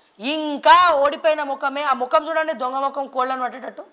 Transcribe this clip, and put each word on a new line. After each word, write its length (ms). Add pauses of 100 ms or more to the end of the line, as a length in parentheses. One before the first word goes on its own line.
(200)
ఇంకా 720
ఓడిపోయిన 500
ముఖమే, 400
ఆ 100
ముఖం 360
చూడండి, 240
దొంగ 240
ముఖం 300
కోళ్ళను 360
పట్టేటట్టు. 500